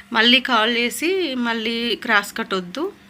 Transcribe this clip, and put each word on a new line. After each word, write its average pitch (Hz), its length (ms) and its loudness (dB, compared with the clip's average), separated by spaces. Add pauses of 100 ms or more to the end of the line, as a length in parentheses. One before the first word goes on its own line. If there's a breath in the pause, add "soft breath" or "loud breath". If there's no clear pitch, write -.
(120)
మళ్ళీ 240 280 6
కాల్ 233 360 2
చేసి 285 580 -2
మళ్ళీ 233 600 -2
క్రాస్ 208 420 0
కట్ 214 180 -4
వద్దు, 190 380 -4 (180)